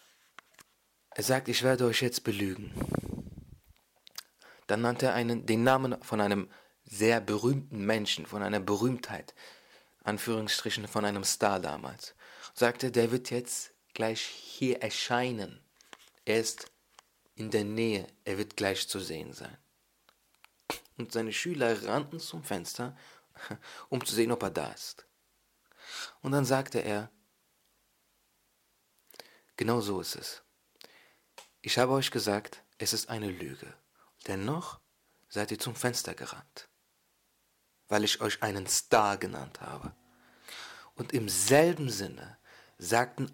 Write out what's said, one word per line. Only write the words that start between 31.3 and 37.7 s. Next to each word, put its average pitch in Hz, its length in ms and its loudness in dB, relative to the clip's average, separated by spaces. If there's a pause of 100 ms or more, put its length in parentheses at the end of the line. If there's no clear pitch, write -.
Ich - 160 0
habe 127 140 6
euch 135 180 2
gesagt, 104 540 -2 (140)
es 104 160 -2
ist - 160 -4
eine 107 200 -4
Lüge. 80 440 -10 (540)
Dennoch 107 520 -4 (500)
seid 107 220 -2
ihr 107 80 -4
zum 117 160 -4
Fenster 120 380 -2
gerannt, - 560 -14 (1160)